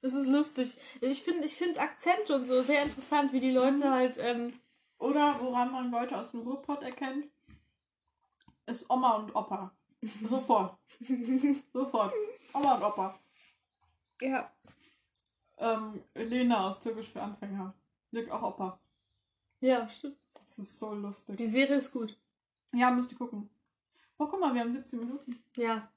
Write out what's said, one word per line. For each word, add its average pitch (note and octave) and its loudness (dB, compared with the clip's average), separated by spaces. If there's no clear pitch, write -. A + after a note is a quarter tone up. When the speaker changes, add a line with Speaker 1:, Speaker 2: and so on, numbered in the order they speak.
Speaker 1:
Das C4 0
ist C#4 2
lustig. C4+ 2
Ich C4 0
find, E4+ -2
ich D4 -4
find E4+ -2
Akzente F4 0
und B3+ 2
so B3+ 4
sehr C#4+ 4
interessant, C#4+ 0
wie C4 2
die C4 2
Leute C#4 4
Speaker 2:
Mhm. C4+ 4
Speaker 1:
halt, B3+ 2
ähm, A#3+ -2
Speaker 2:
Oder C#4+ 4
woran B3 0
man B3+ -4
Leute B3 -2
aus - -8
dem A#3 -8
Ruhrpott C#4 -6
erkennt, C4+ -6
ist - -8
Oma B3 4
und G#3+ -6
Opa. G3+ -4
Sofort. A3+ 2
Speaker 1:
<laughs> C4 2
Speaker 2:
Sofort. A#3+ 0
Oma C#4 4
und - -2
Opa. G3 -2
Speaker 1:
Ja. C4 -2
Speaker 2:
Ähm, A3 -2
Lena A3+ 2
aus G3 -8
Türkisch A3 -6
für - -10
Anfänger. G3 -8
Sagt A3+ -6
auch A3 -4
Opa. G3 -6
Speaker 1:
Ja, B3+ 2
stimmt. - -12
Speaker 2:
Das - -16
ist - -8
so G#3+ -8
lustig. G3+ -10
Speaker 1:
Die A#3 -2
Serie C4+ 4
ist C4+ 2
gut. A3+ -8
Speaker 2:
Ja, B3 4
müsst B3 0
ihr - -18
gucken. G#3+ -10
Boah, D4 -2
guck F#4+ -4
mal, F4 4
wir A#3+ 2
haben A#3 -2
siebzehn B3+ -6
Minuten. B3 -10
Speaker 1:
Ja. A3+ -2